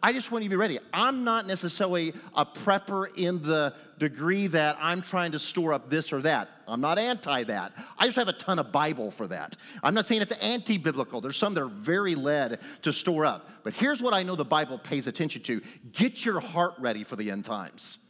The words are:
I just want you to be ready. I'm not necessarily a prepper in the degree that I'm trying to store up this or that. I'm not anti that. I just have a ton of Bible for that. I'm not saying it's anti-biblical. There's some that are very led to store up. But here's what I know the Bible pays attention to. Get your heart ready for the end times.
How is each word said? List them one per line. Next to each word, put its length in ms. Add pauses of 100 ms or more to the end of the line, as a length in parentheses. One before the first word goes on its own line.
I 100
just 200
want 120
you 60
to 40
be 40
ready. 200 (140)
I'm 320
not 240
necessarily 640 (220)
a 100
prepper 680
in 260
the 320 (260)
degree 480
that 340
I'm 200
trying 300
to 80
store 340
up 160
this 220
or 120
that. 260 (180)
I'm 140
not 160
anti 480
that. 260 (260)
I 80
just 120
have 100
a 60
ton 260
of 120
Bible 400
for 160
that. 280 (260)
I'm 120
not 140
saying 140
it's 120
anti-biblical. 880
There's 160
some 160
that 80
are 60
very 480
led 440 (220)
to 100
store 340
up. 240 (140)
But 100
here's 280
what 120
I 100
know 120
the 80
Bible 340
pays 300
attention 360
to. 180 (320)
Get 320
your 160
heart 380
ready 260
for 100
the 160
end 140
times. 540 (100)